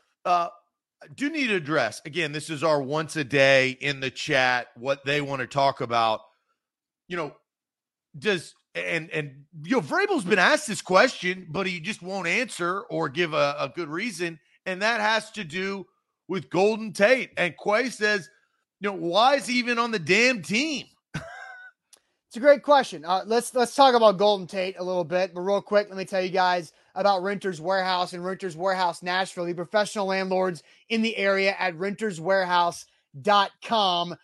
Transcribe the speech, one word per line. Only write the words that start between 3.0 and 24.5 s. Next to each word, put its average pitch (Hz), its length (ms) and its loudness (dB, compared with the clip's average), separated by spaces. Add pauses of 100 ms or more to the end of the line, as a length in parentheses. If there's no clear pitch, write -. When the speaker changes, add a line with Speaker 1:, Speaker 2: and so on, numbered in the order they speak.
Speaker 1:
a 151 60 0
day 131 580 4
in 139 180 -4
the 131 100 -4
chat, 127 680 0
what 135 300 -4
they 143 160 0
wanna 139 240 -4
talk 139 340 0
about. 117 420 0 (840)
You 175 100 -8
know, 147 180 -8 (840)
does, 175 380 -4 (180)
and, 170 380 -4
and, 143 340 -8 (160)
you 175 140 -2
know, 233 60 2
Vrabel's 330 420 0
been 185 160 2
asked 269 260 4
this 190 160 -6
question, 185 720 2
but 185 160 -4
he 180 120 -6
just 185 220 -10
won't 185 260 -6
answer 185 640 -2
or 160 200 -4
give 156 260 -2
a, 147 240 2
a 139 160 -4
good 170 140 -6
reason. 170 500 -6 (260)
And 185 160 -6
that 226 180 0
has 214 340 0
to 214 100 -8
do 185 420 -6 (420)
with 180 220 -6
Golden 208 420 0
Tate. 214 460 4
And 175 160 0 (100)
Quay 226 260 0
says, 208 380 -2 (520)
you 196 100 -4
know, 196 80 -6
"Why 190 380 4
is 262 100 0
he 247 140 0
even 240 180 0
on 233 140 0
the 220 80 -2
damn 208 420 2
team?" 233 460 -4 (260)
<laughs> - 80 -8 (1080)
Speaker 2:
It's - 60 -16
a 226 60 -10
great 285 200 8
question. 233 440 2
Uh, 180 200 0
let's, 233 300 -2
let's 247 180 0
talk 269 220 8
about 220 220 6
Golden 196 300 2
Tate 190 300 -6